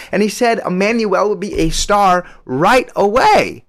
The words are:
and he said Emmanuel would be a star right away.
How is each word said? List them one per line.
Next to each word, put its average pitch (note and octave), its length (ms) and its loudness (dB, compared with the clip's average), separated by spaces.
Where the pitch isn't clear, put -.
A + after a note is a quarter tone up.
and F#3+ 100 0
he G#3+ 60 0
said A#3 360 -2
Emmanuel G3 680 0
would F#3+ 100 -6
be G3 140 -8
a D#3+ 160 0
star F#3 540 0
right G3+ 500 0
away. G#3 760 2